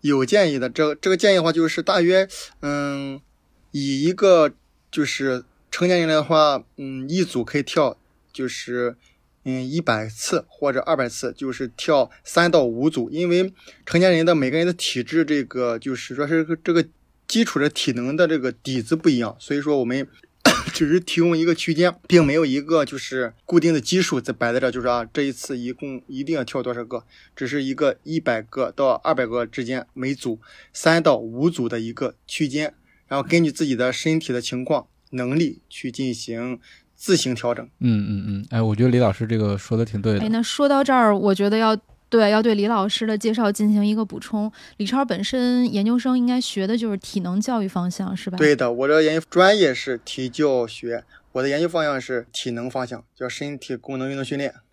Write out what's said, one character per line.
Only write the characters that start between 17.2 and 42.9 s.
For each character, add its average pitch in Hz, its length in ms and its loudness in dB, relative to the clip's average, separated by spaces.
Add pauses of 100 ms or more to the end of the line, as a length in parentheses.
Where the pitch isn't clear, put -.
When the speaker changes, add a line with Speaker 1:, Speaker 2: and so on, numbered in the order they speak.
Speaker 1:
基 226 160 2
础 - 160 0
的 143 120 2
体 - 220 -4
能 123 220 -2
的 165 140 4
这 156 100 0
个 127 140 -2
底 127 300 -6
子 113 120 0
不 160 140 2
一 139 80 4
样， 113 220 -2
所 - 180 -6
以 143 60 -4
说 147 160 0
我 127 80 0
们 135 200 -4 (380)
<coughs> - 300 2
只 151 140 0
是 175 120 2
提 170 200 -4
供 170 160 4
一 160 80 0
个 170 100 2
区 165 180 -4
间， 170 220 2 (120)
并 170 180 8
没 139 100 2
有 160 100 4
一 135 160 0
个 151 240 2
就 135 140 -8
是 123 340 -4 (120)
固 170 140 4
定 165 140 4
的 151 80 2
基 180 220 2
数 143 180 0
在 123 120 -6
摆 120 200 0
在 123 80 0
这 131 60 0
儿， 123 40 2
就 123 100 -6
是 120 60 -4
啊， 120 260 0
这 151 100 -2
一 139 100 -2
次 135 240 -8
一 120 160 -8
共 131 340 -12
一 135 160 -10
定 151 120 -2
要 135 100 -2
跳 127 180 -6
多 123 120 -6
少 120 100 -8
个， 117 200 -10 (300)
只 135 120 -8
是 139 160 -4
一 135 120 -4
个 139 280 0
一 160 180 -4
百 120 220 -2
个 120 280 -4
到 135 220 2
二 - 220 0
百 127 120 -2
个 117 200 -4
之 120 180 -8
间， 123 300 -6
每 131 200 -6
组 117 240 -6 (340)
三 165 300 2
到 151 140 6
五 113 320 0
组 131 200 -2
的 117 120 -4
一 113 120 -6
个 120 220 -6 (120)
区 - 200 -2
间， 147 280 -4 (340)
然 139 120 -2
后 135 60 -6
根 170 160 4
据 156 80 2
自 147 140 -2
己 139 100 0
的 123 180 0
身 160 260 0
体 156 140 -6
的 123 80 -2
情 127 240 -8
况、 143 220 -2 (240)
能 127 280 -2
力 160 300 -2
去 - 220 -10
进 127 220 -4
行 117 460 -8 (360)
自 - 220 0
行 131 180 0
调 120 200 -2
整。 - 100 -12 (160)
Speaker 2:
嗯， 110 280 2
嗯， 101 180 -4
嗯， 101 240 -6
哎， 113 100 0
我 107 160 0
觉 113 80 2
得 127 60 4
李 123 80 4
老 113 140 4
师 113 140 -4
这 113 120 0
个 104 180 0
说 110 220 -2
的 117 60 2
挺 110 180 -6
对 110 120 2
的。 196 60 0
Speaker 3:
哎， 220 80 -2
那 226 140 0
说 285 260 0
到 277 160 4
这 269 80 2
儿， 226 240 6
我 196 180 2
觉 202 140 0
得 208 80 0
要， 220 200 2 (320)
对， 220 220 6
要 214 120 4
对 220 120 4
李 202 140 0
老 208 200 0
师 220 180 -2